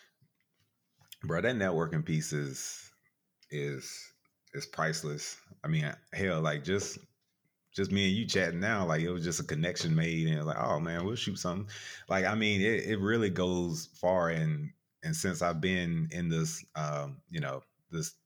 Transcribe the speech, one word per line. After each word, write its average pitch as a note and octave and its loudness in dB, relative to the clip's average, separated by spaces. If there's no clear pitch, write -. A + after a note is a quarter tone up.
bro, E2 0
that A#2+ 2
networking E2 2
piece D#2 0
is, C#2+ -6
is, C#2+ -8
is - -10
priceless. D#2+ -4
I D2+ -2
mean, D2+ 2
hell, F2+ 0
like, D2+ 0
just, G2 -2
just F#2+ 0
me G2 6
and F#2+ 4
you A#2 0
chatting F2 2
now, G2+ 2
like, D#2+ 2
it E2 0
was F2 -2
just E2+ -2
a - -6
connection E2 0
made, E2 2
and D2+ 2
like, D#2 -2
"Oh D#2 2
man, E2+ -2
we'll A2 -2
shoot G2+ -4
something." F#2 -4
Like, F#2+ 2
I G#2 2
mean, G#2+ 4
it, G#2+ 4
it G#2+ 0
really G#2+ 4
goes F2+ 0
far. F2+ 4
And, D#2 0
and D#2+ -2
since F2+ 0
I've E2+ 2
been E2+ 2
in F2 -2
this, D#2+ 0
um, C#2+ -4
you E2 -4
know, C2+ -4
this, D#2+ -6